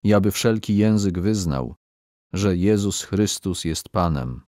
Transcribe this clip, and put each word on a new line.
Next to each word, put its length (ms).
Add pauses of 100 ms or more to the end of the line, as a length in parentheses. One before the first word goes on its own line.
i 100
aby 160
wszelki 460
język 440
wyznał, 540 (580)
że 240
Jezus 460
Chrystus 640
jest 240
Panem 600